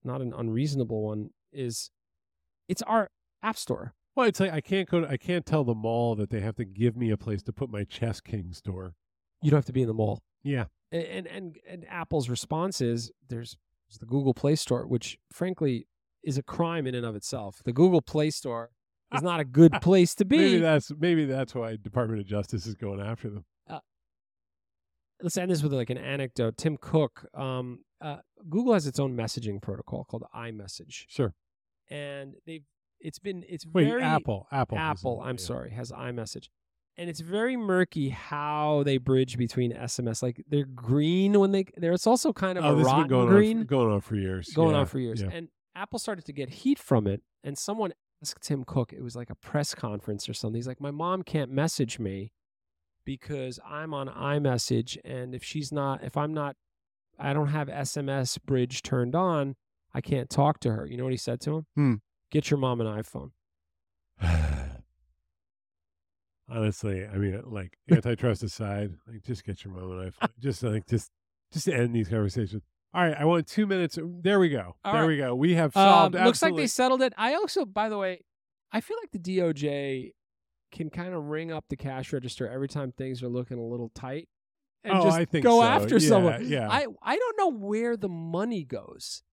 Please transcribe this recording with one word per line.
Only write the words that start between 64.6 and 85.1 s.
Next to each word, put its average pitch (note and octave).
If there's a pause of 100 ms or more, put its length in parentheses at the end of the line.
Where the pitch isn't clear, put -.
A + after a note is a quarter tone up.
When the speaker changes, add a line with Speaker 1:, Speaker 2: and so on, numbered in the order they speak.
Speaker 2:
Honestly, G#2+
I G#2
mean, G2
like, G2+
Speaker 1:
<laughs> -
Speaker 2:
antitrust A#2+
aside, G2+ (140)
like, A2
just A#2+
get G2
your G2
mom F#2
an F#2
iPhone. - (100)
Just, B2
like, G#2+
just, - (420)
just D#3
to -
end A#2+
these G#2+
conversations. G#2 (320)
All F3
right, E3
I D3
want E3
two G#3+
minutes. F#3
There F3
we F3
go. G2+
Speaker 1:
All G2
Speaker 2:
There -
Speaker 1:
right. D#3+
Speaker 2:
we D#3
go. C3
We D#3
have D#3+
Speaker 1:
Um, G3
Speaker 2:
solved G3
Speaker 1:
looks G#3
like D#4+
they D4+
Speaker 2:
absolutely B3+
Speaker 1:
settled C4
it. B3+
I A#3
also, F4
by G#3
the G#3+
way, F#3 (480)
I A3
feel A4
like -
the G#3
D F3+
O E3+
J C#3 (600)
can D#3
kinda F3
ring D#3
up D#3
the C#3
cash C3
register B2
every C3+
time C3+
things C3
are B2
looking B2
a A#2
little A#2+
tight C#3 (560)
and G3
Speaker 2:
Oh, F3+
Speaker 1:
just E3